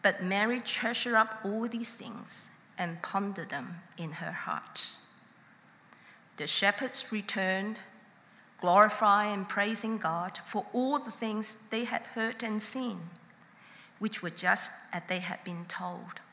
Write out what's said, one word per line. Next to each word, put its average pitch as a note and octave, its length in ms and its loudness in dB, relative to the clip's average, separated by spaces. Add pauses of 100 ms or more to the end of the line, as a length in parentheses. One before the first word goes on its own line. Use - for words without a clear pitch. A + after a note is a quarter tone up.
But F#3+ 200 4
Mary G#3+ 380 0
treasured A#3+ 540 0
up A3 280 4
all A3 240 0
these A#3 280 -2
things - 540 -10 (280)
and E3+ 240 -4
pondered G3 480 -2
them D3 320 -8 (160)
in E3 160 -6
her D#3+ 180 -6
heart. - 640 -6 (1400)
The D3 100 -4
shepherds - 640 2
returned, G3+ 680 0 (800)
glorifying G#3 760 8
and F#3+ 160 -4
praising A3 480 0
God F3 480 -2
for - 260 -2
all C4+ 280 2
the A#3+ 120 -6
things G#3+ 440 -4 (160)
they A#3 120 0
had - 240 -2
heard A3+ 340 -4
and G#3+ 220 -2
seen, G3 460 -2 (920)
which G#3 220 -4
were F3 80 -4
just F#3 420 2 (220)
as F3 140 -4
they F3+ 120 0
had F3+ 240 -6
been F3 220 -8
told. F3+ 560 -10 (120)